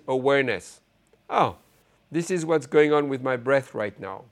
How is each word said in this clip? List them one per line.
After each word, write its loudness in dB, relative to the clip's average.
awareness. 0
"Oh, 0
this -4
is -2
what's 0
going 4
on 2
with -4
my -2
breath 0
right -6
now." -12